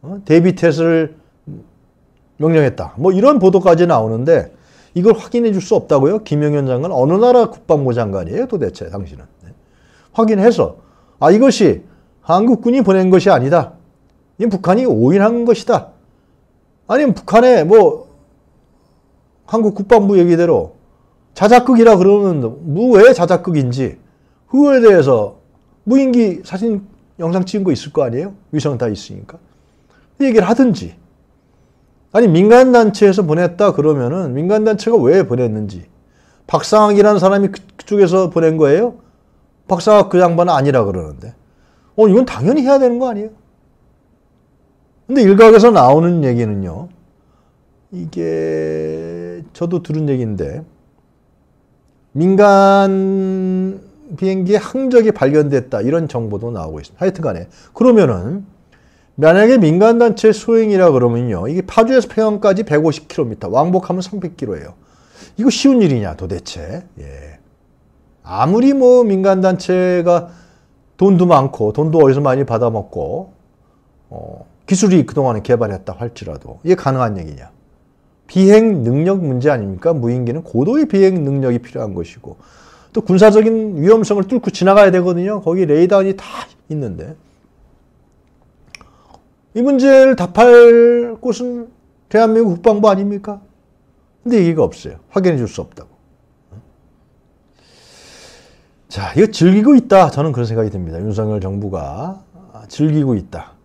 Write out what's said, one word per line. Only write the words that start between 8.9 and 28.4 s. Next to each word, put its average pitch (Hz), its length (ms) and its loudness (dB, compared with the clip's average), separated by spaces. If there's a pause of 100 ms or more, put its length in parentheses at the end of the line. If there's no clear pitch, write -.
당신은? 85 340 -16 (200)
네. - 80 -20 (600)
확인해서 214 680 0 (420)
아, 151 100 2
이것이 208 540 2 (360)
한국군이 233 600 0
보낸 190 260 0
것이 185 220 2
아니다. 139 440 0 (640)
이 220 80 -2
북한이 196 380 -2
오인한 196 600 0
것이다. 233 460 -2 (1000)
아니면 254 260 0
북한의 226 520 2
뭐 208 420 4 (1400)
한국 214 300 -2
국방부 202 420 2
얘기대로 170 560 2 (600)
자작극이라 226 640 4
그러면 190 420 2 (340)
뭐 233 220 2
왜 226 160 8
자작극인지 151 840 -2 (500)
그거에 277 320 2
대해서 139 600 2 (440)
무인기 240 580 0
사진 202 440 -8 (320)
영상 170 260 -4
찍은 190 200 -6
거 180 80 0
있을 - 200 -8
거 147 100 -4
아니에요? 139 300 -6 (180)